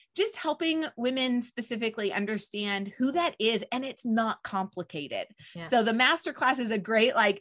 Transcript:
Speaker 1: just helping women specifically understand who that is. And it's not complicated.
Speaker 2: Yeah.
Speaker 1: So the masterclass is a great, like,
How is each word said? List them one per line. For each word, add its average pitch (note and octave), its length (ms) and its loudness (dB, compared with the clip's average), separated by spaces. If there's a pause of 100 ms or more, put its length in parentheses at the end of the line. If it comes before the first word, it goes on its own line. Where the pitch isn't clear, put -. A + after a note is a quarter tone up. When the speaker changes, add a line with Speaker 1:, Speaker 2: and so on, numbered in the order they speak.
(160)
Speaker 1:
just A4 200 0
helping D#4+ 480 0 (120)
women B3+ 460 0
specifically A3 680 -4
understand G3+ 840 -2
who C4 140 2
that E4+ 260 0
is. A3 320 2
And B3+ 140 -4
it's - 200 -10
not A3+ 380 0
complicated. E3 840 -6 (280)
Speaker 2:
Yeah. E3+ 140 -10
Speaker 1:
So A#3 160 4
the A3+ 80 2
masterclass C4 680 2
is A3+ 140 -2
a A3 60 0
great, A3 360 2
like, G#3 260 2